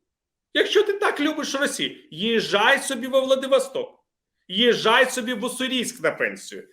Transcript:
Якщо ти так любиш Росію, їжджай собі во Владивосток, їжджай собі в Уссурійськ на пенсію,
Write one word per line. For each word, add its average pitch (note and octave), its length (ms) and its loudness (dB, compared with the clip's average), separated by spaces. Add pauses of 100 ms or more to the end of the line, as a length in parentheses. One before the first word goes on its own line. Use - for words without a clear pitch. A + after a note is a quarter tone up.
(540)
Якщо F#4+ 300 4
ти G4+ 100 0
так G4+ 260 -2
любиш D4 360 -4
Росію, G#3+ 560 -4
їжджай G#3+ 680 2
собі C4 280 -6
во C4 140 2
Владивосток, C4 840 -2 (420)
їжджай A3 580 4
собі B3 280 -4
в G#3 100 -6
Уссурійськ B3+ 600 -4
на D#3 80 2
пенсію, G2+ 600 -8